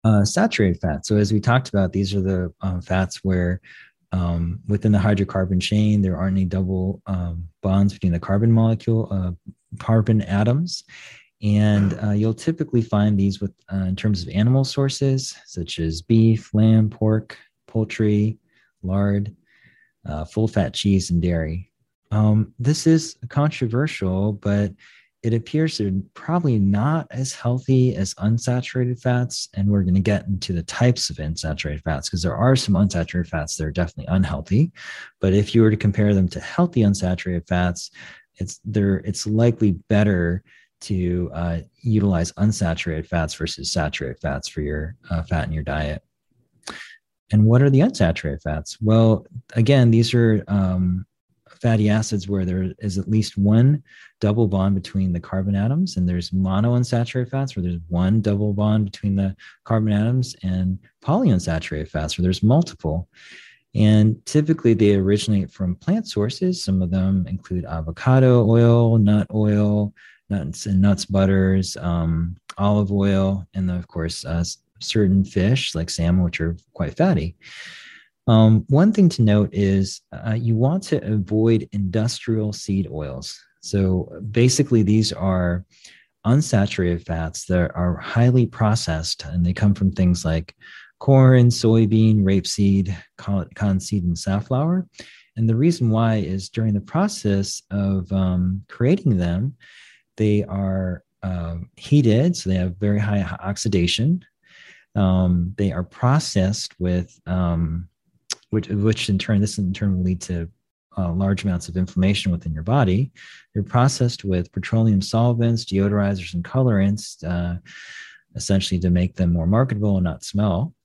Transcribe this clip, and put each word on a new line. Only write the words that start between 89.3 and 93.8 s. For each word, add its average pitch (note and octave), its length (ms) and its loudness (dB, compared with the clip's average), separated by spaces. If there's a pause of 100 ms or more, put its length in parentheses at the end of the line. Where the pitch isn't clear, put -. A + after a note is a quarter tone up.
they F2+ 80 0
come G2+ 220 2
from F#2+ 160 0
things F2+ 340 0
like D#2+ 300 -4 (420)
corn, C3 520 6
soybean, A2 720 4
rapeseed, G2 720 0 (240)
cotton, G2 340 -4
cottonseed, F#2+ 520 -2